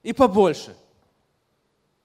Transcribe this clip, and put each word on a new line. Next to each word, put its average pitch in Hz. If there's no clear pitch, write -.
И -
побольше. 190